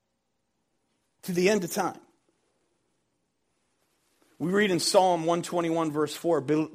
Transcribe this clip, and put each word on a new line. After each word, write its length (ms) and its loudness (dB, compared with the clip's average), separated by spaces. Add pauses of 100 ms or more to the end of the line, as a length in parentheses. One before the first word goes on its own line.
(1200)
to 100 -8
the 160 2
end 160 2
of 80 -8
time. 260 -6 (2500)
We 140 -2
read 180 2
in 100 2
Psalm 440 2
one 180 0
twenty-one, 500 -2
verse 220 -2
four, 260 0
"Be-, 340 0